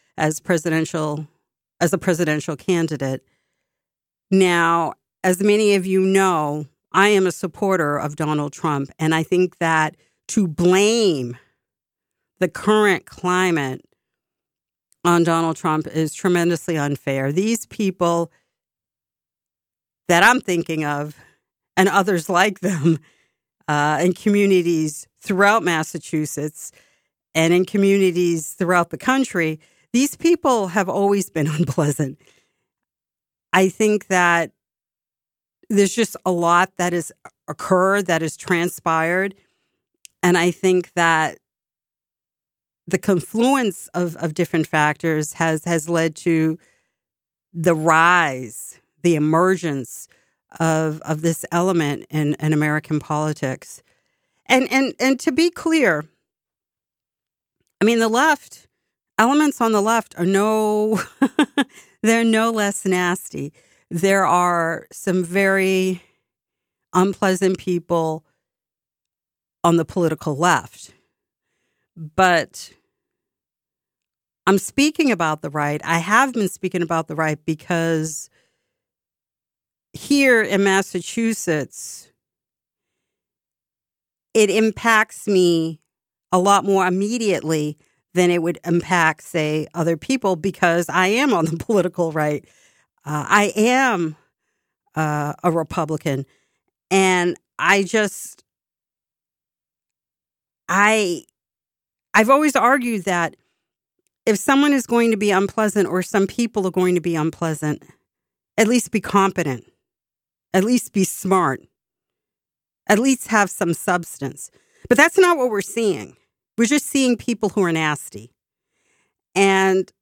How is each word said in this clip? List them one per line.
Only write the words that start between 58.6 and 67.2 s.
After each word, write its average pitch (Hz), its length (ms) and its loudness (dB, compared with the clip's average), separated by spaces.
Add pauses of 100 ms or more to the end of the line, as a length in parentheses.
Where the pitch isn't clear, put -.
elements 277 420 2
on 226 120 0
the 208 80 2
left 220 380 -2
are 175 80 -2
no, 214 720 0 (500)
<laughs> - 520 -8
they're 226 220 2
no 226 260 2
less 208 340 -4
nasty. 175 680 -4 (380)
There 190 360 2
are 170 640 0
some 180 320 -2
very 190 800 0 (920)
unpleasant 185 640 0